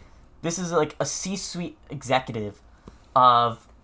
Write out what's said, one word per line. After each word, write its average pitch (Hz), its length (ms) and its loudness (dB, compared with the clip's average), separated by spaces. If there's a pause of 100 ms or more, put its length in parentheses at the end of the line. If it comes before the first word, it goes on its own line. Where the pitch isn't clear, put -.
(420)
this 165 180 -4
is, 175 120 -8
like, 151 280 0
a 143 60 -2
C-suite - 720 -8 (120)
executive 120 720 -4 (540)
of 120 520 4 (160)